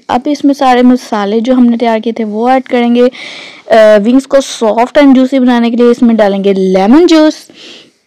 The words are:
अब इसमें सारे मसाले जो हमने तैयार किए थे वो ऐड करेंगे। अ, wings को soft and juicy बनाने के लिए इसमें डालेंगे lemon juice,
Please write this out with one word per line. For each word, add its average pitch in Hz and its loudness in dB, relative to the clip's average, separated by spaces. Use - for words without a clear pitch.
अब 247 -4
इसमें 285 -2
सारे 254 0
मसाले 233 -2
जो 254 -2
हमने 240 2
तैयार 233 -2
किए 226 -6
थे 226 -8
वो 214 -4
ऐड 262 0
करेंगे। 240 0
अ, 214 4
wings 240 0
को 277 0
soft 233 -4
and 277 4
juicy 262 0
बनाने 240 0
के 233 -4
लिए 240 2
इसमें 233 0
डालेंगे 196 0
lemon 190 2
juice, 311 0